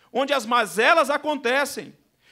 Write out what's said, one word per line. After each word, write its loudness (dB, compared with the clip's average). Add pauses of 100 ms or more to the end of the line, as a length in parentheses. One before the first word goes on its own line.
(140)
onde -2
as 0
mazelas 2
acontecem, -4 (380)